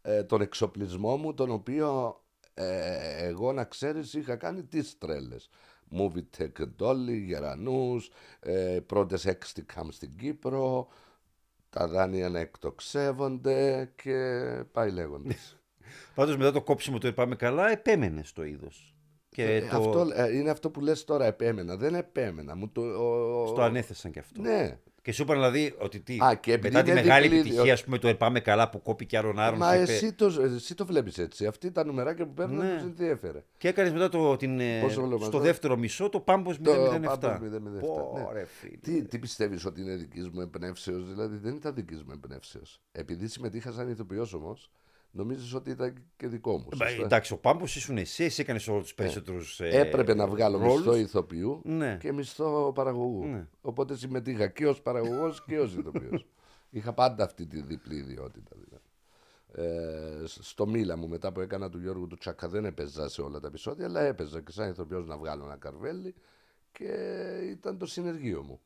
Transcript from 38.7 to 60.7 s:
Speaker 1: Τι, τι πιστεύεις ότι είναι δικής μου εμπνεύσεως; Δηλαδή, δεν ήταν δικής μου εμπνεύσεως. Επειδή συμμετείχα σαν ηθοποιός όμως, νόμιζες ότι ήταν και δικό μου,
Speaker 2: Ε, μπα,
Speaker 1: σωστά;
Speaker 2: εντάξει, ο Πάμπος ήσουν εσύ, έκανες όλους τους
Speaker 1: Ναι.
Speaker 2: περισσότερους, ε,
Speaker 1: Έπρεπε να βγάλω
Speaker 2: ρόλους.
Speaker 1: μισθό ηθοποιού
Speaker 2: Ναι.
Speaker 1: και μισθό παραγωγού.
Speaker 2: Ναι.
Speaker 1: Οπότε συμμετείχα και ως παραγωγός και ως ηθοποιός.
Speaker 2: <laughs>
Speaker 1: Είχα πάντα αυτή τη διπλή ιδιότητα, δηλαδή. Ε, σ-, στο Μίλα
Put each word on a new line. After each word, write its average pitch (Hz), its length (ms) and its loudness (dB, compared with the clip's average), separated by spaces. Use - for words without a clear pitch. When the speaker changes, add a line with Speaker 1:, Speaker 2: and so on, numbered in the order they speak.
Speaker 1:
Τι, 156 280 0
τι 117 140 -6
πιστεύεις 104 460 -2
ότι 87 160 -6
είναι 92 140 -4
δικής 85 340 -8
μου 90 120 -8
εμπνεύσεως; 90 680 -8
Δηλαδή, 104 300 -6
δεν 113 180 -6
ήταν 151 200 -8
δικής 80 280 -10
μου 65 80 -16
εμπνεύσεως. 67 680 -16
Επειδή 85 360 -8
συμμετείχα 117 440 -10
σαν 123 180 -8
ηθοποιός 104 440 -6
όμως, 82 380 -12
νόμιζες 120 400 -6
ότι 131 160 -8
ήταν 127 240 -4
και - 100 -8
δικό 113 300 -2
μου, 64 160 -6
Speaker 2:
Ε, - 20 -8
μπα, 117 120 0
Speaker 1:
σωστά; 120 160 -2
Speaker 2:
εντάξει, 110 300 4
ο 92 40 -6
Πάμπος 160 380 2
ήσουν 131 220 -4
εσύ, 156 400 -2
έκανες 123 300 -2
όλους 104 140 0
τους - 100 -12
Speaker 1:
Ναι. - 40 -18
Speaker 2:
περισσότερους, 90 640 -6
ε, 85 80 -2
Speaker 1:
Έπρεπε 131 480 4
να 104 120 4
βγάλω 104 300 4
Speaker 2:
ρόλους. 120 180 6
Speaker 1:
μισθό 147 200 6
ηθοποιού 101 720 0
Speaker 2:
Ναι. 151 340 -2
Speaker 1:
και 139 120 -6
μισθό 143 640 0
παραγωγού. 123 500 0
Speaker 2:
Ναι. 104 220 -6
Speaker 1:
Οπότε 135 340 -2
συμμετείχα 120 520 -2
και 147 200 -2
ως 139 140 2
παραγωγός 123 640 -2
και 156 140 -2
ως 127 160 2
ηθοποιός. - 500 -4
Speaker 2:
<laughs> - 200 -20
Speaker 1:
Είχα 110 240 -6
πάντα 123 300 4
αυτή 85 220 -6
τη 76 160 -10
διπλή 71 340 -10
ιδιότητα, 67 680 -12
δηλαδή. - 200 -20
Ε, 80 40 -8
σ-, - 180 -14
στο - 240 -2
Μίλα 104 300 0